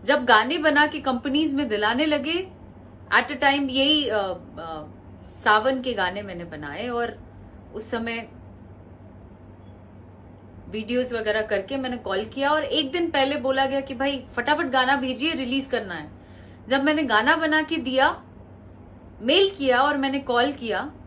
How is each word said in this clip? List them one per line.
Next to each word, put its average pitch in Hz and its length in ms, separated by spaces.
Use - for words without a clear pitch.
जब 262 220
गाने 240 320
बना 302 300
के 302 120
companies 269 540
में 277 140
दिलाने 214 380
लगे, 311 460
at 233 100
a 285 120
time 277 320
यही, 277 400
अ, 214 80
अ, 165 720
सावन 226 560
के 247 120
गाने 190 280
मैंने 180 220
बनाए 156 440
और 240 300
उस 214 180
समय 233 380
वीडियोज़ 240 460
वगैरह 214 260
करके 214 360
मैंने 254 200
कॉल 196 280
किया 269 260
और 302 120
एक 277 280
दिन 339 200
पहले 277 240
बोला 262 300
गया 269 160
कि 269 140
भाई 269 380
फटाफट 277 320
गाना 262 300
भेजिए, 262 380
रिलीज 262 340
करना 208 260
है। 151 180
जब 269 140
मैंने 302 200
गाना 247 320
बना 311 260
के 320 160
दिया, 262 460
मेल 349 280
किया 262 320
और 294 160
मैंने 269 220
कॉल 254 320
किया 233 420